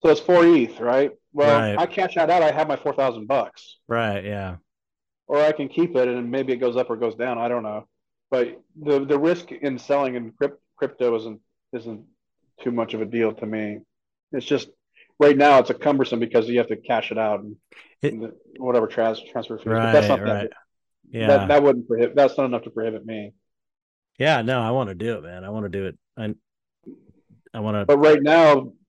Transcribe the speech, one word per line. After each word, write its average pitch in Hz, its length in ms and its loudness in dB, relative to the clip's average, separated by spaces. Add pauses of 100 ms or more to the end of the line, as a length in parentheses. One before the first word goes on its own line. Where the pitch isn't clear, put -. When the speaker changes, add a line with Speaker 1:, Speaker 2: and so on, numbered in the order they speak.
Speaker 1:
So 165 60 6
it's 147 100 4
four 175 240 4
eth, 147 340 4
right? 131 320 0 (220)
Well, 143 280 2
Speaker 2:
Right. 107 180 -2
Speaker 1:
I 170 80 0
cash 180 300 -4
out, 165 140 2
out, 175 120 4
I 151 100 2
have 156 160 -2
my 143 80 -2
four 143 180 -6
thousand 117 320 -2
bucks. 117 520 -6 (100)
Speaker 2:
Right, 107 360 -2
yeah. 98 320 -8 (680)
Speaker 1:
Or 143 120 -2
I 151 140 2
can 147 160 -6
keep 175 280 -2
it 127 100 2
and 123 240 -4
maybe 131 220 -2
it 123 60 -2
goes 123 180 -2
up 123 140 -2
or 113 60 -4
goes 113 180 -4
down. 120 240 -6
I 120 100 -4
don't 120 140 -2
know. 107 260 -10 (420)
But 123 300 -2 (200)
the, 143 240 0
the 143 140 0
risk 170 340 -2
in 135 260 -6
selling 135 380 -2
in 113 160 -10
crypt-, 139 280 -6 (160)
crypto 123 400 -2
isn't, 110 240 -8 (320)
isn't 113 320 -12 (560)
too 127 100 -4
much 117 220 -4
of 110 80 -6
a 110 60 -4
deal 110 260 -2
to 110 140 -10
me. 107 320 -8 (540)
It's 131 120 -8
just 139 240 -2 (500)
right 147 180 6
now 143 240 6
it's 120 100 -2
a 120 40 0
cumbersome 135 460 -2
because 113 260 0
you 120 120 0
have 117 100 0
to 110 80 -4
cash - 340 -4
it 110 60 -6
out 107 240 -2
and, 107 160 -16 (460)
Speaker 2:
It 143 100 -2
Speaker 1:
and 110 100 -12
the, 110 120 -14 (240)
whatever 123 280 0
trans-, 113 360 -2 (100)
transfer 113 240 -10
fees. - 100 -16
But 113 260 2
that's 107 180 6
Speaker 2:
Right, 107 80 2
Speaker 1:
not 101 80 -6
that 107 80 -2
Speaker 2:
right. 104 160 -6 (640)
Speaker 1:
that, 117 60 -10
Speaker 2:
Yeah. 110 280 4
Speaker 1:
that 143 160 4
wouldn't 123 260 2
prohibit, 117 280 0
that's 139 200 4
not 139 80 -2
enough 123 200 -4
to 113 60 -16
prohibit 110 360 -8
me. 107 260 -12 (840)
Speaker 2:
Yeah, 135 240 2
no, 123 180 -2
I 113 120 -2
wanna 120 220 -4
do 110 220 -6
it, 78 60 -12
man. 90 200 -16
I 95 60 -14
wanna 104 220 -8
do 98 160 -8
it. 87 120 -12 (200)
I, 107 160 -8 (1200)
I 113 60 -10
wanna 104 260 -2
Speaker 1:
But 147 120 6
right 151 240 6
now 147 500 4 (160)